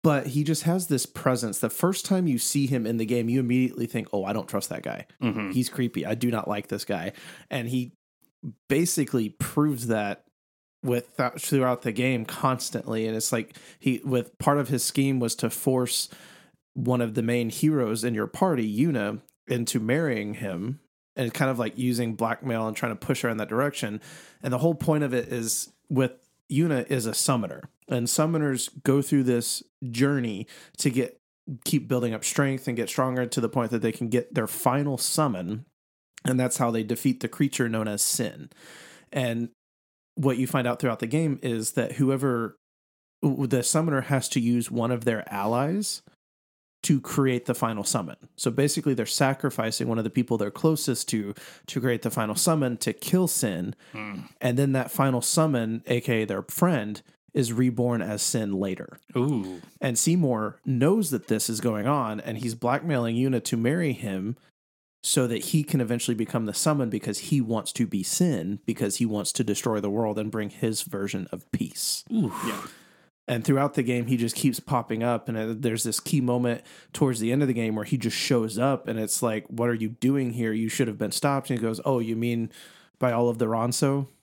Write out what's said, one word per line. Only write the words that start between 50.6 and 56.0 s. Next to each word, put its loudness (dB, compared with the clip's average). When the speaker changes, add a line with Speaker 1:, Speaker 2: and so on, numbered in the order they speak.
Speaker 1:
to, -2
to -4
create 0
the -2
final -2
summon 2
to -2
kill 2
Sin. -2
Speaker 2:
Hmm. -10
Speaker 1:
And 2
then 4
that 0
final 2
summon, 2
A 2